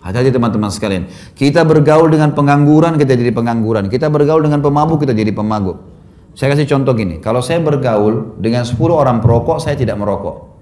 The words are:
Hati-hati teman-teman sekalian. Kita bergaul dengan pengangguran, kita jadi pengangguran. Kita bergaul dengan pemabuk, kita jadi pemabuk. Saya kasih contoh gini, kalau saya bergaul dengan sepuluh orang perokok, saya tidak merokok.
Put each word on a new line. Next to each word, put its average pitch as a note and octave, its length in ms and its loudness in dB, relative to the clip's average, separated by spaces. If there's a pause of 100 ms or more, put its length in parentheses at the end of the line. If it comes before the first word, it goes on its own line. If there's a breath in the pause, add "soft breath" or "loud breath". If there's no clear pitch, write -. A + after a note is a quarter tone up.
Hati-hati A#2+ 320 0
teman-teman A2 400 -2
sekalian. F#2+ 320 -4 (320 loud breath)
Kita C#3+ 240 2
bergaul D#3 480 4
dengan D3+ 240 2
pengangguran, D3 640 4
kita C3+ 160 2
jadi A#2+ 160 0
pengangguran. A2+ 560 -2
Kita B2+ 240 -2
bergaul D3+ 320 2
dengan D3+ 160 0
pemabuk, D3 480 0
kita C3 80 0
jadi G#2+ 160 0
pemabuk. G#2 480 -4 (560 soft breath)
Saya C#3 240 -2
kasih D3 160 0
contoh C3 240 0
gini, F2 240 -4
kalau A2+ 160 -2
saya E3 240 -2
bergaul A#2+ 800 0
dengan A#2 240 -2
sepuluh E3 320 0
orang B2+ 240 0
perokok, A#2 400 2
saya D3 160 -4
tidak A2 240 -4
merokok. G2 480 -6 (120)